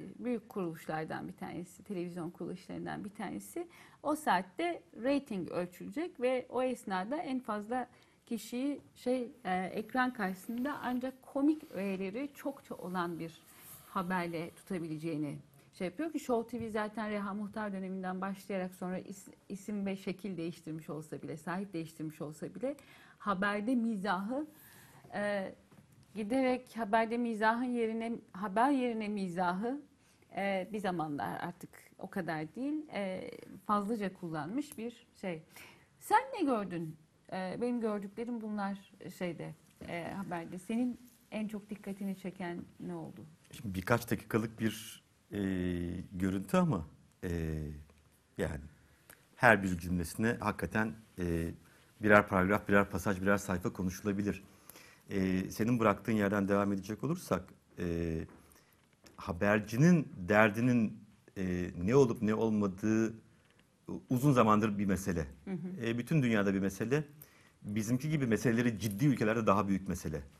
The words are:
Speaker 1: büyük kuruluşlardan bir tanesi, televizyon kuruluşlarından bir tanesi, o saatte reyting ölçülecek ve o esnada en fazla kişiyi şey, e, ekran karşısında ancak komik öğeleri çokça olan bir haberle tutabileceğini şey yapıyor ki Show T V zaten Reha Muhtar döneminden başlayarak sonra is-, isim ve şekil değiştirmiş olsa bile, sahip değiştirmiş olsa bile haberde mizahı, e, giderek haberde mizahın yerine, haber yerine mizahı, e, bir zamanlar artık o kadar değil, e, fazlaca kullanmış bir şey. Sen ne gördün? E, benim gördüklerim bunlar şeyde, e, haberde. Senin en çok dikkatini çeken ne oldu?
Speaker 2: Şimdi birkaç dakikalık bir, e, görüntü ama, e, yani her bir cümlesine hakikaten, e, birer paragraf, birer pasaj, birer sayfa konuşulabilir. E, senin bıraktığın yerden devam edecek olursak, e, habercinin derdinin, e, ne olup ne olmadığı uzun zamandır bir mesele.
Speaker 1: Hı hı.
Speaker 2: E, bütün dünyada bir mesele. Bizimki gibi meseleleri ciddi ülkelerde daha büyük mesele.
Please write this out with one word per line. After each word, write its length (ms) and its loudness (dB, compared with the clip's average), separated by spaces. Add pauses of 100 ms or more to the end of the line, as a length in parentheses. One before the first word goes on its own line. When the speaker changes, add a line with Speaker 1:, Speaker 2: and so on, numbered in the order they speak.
(200)
Speaker 1:
büyük 300 -4
kuruluşlardan 800 -6
bir 60 -10
tanesi, 500 -12
televizyon 460 -6
kuruluşlarından 760 -8
bir 60 -10
tanesi, 580 -8 (360)
o 120 0
saatte 680 0 (220)
reyting 480 0
ölçülecek 680 -6
ve 280 2
o 120 0
esnada 560 -2
en 220 -4
fazla 480 -4 (380)
kişiyi 560 -4 (140)
şey, 360 -2 (140)
e, 180 0
ekran 500 -2
karşısında 720 -4
ancak 380 -4
komik 500 2
öğeleri 640 -4
çokça 400 -8
olan 440 -4
bir 220 -8 (480)
haberle 640 -2
tutabileceğini 840 -4 (360)
şey 120 -6
yapıyor 260 -4
ki 80 -4
Show 400 -2
T 60 -6
V 40 -6
zaten 400 -4
Reha 240 -4
Muhtar 400 -6
döneminden 480 -4
başlayarak 540 -4
sonra 240 -4
is-, 320 -12 (180)
isim 360 -4
ve 100 -2
şekil 420 -6
değiştirmiş 520 -8
olsa 320 -8
bile, 160 -8
sahip 360 -6
değiştirmiş 480 -8
olsa 340 -8
bile 200 -4 (420)
haberde 580 0
mizahı, 720 0 (680)
e, 400 -2 (600)
giderek 640 0
haberde 400 2
mizahın 460 2
yerine, 480 0 (200)
haber 380 2
yerine 380 2
mizahı, 760 0 (540)
e, 380 0
bir 60 -4
zamanlar 600 -2
artık 300 -8 (300)
o 100 -10
kadar 460 -4
değil, 180 -4 (200)
e, 380 -4 (340)
fazlaca 480 0
kullanmış 640 -6
bir 300 -10 (140)
şey. 200 -6 (580)
Sen 220 4 (180)
ne 60 4
gördün? 500 0 (360)
E, 300 -4
benim 200 0
gördüklerim 600 -4
bunlar 500 -4 (260)
şeyde, 360 -6 (360)
e, 220 -6
haberde. 480 -8
Senin 400 -2 (320)
en 160 -4
çok 220 -10
dikkatini 480 -6
çeken 440 -8 (180)
ne 160 -6
oldu? 300 -10 (260)
Speaker 2:
Şimdi 240 -8
birkaç 360 0
dakikalık 480 -2
bir, 440 -6 (280)
e, 80 -4 (720)
görüntü 460 0
ama, 300 2 (360)
e, 60 -4 (1080)
yani 220 -2 (760)
her 280 8
bir 140 0
cümlesine 640 -2
hakikaten, 540 -2 (260)
e, 280 0 (540)
birer 260 10
paragraf, 400 4
birer 220 6
pasaj, 320 -2
birer 160 4
sayfa 360 -2
konuşulabilir. 680 -2 (680)
E, 420 2
senin 280 0
bıraktığın 320 4
yerden 360 4
devam 260 4
edecek 300 -4
olursak, 400 -2 (360)
e, 380 0 (1000)
habercinin 920 4 (100)
derdinin, 840 6 (380)
e, 320 0 (140)
ne 120 4
olup 260 6
ne 140 4
olmadığı 800 2 (960)
uzun 220 4
zamandır 460 6
bir 80 0
mesele. 420 0 (180)
Speaker 1:
Hı 60 -6
hı. 340 -4
Speaker 2:
E, 120 2
bütün 260 2
dünyada 300 4
bir 60 2
mesele. 440 0 (580)
Bizimki 480 -2
gibi 180 2
meseleleri 520 4
ciddi 260 2
ülkelerde 420 4
daha 200 6
büyük 200 0
mesele. 340 -4 (180)